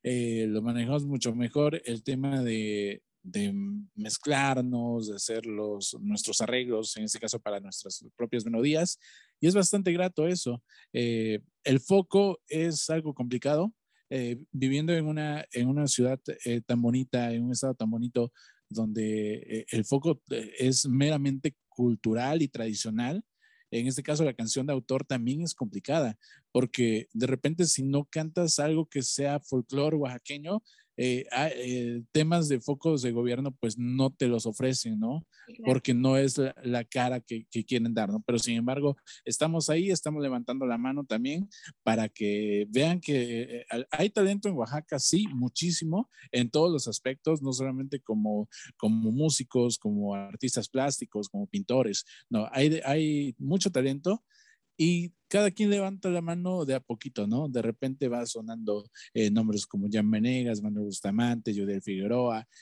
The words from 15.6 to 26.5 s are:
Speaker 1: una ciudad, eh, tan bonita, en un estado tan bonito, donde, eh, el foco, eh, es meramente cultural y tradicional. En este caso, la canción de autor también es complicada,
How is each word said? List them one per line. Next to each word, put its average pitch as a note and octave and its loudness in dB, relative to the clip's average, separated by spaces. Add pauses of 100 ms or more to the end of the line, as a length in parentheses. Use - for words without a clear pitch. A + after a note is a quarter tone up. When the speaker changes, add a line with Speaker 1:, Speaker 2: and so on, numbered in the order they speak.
Speaker 1:
una C#3+ 2
ciudad, C3 2 (260)
eh, A#2+ 0
tan A#2+ 0
bonita, A#2+ 2
en A#2 0
un B2 -2
estado B2+ -2
tan A2 -2
bonito, A#2+ 0 (380)
donde, G#2+ -2
eh, A2 -8
el A2 0
foco, C#3 0 (100)
eh, A2 -6
es C3 4
meramente C#3 2 (140)
cultural A#2+ 0
y C#3+ 2
tradicional. A2+ -4 (460)
En A#2 -2
este C3+ -4
caso, D3+ 2
la C3 2
canción A#2+ -2
de D3 -2
autor C3 -2
también C3 -2
es E3 -4
complicada, A2+ -2 (340)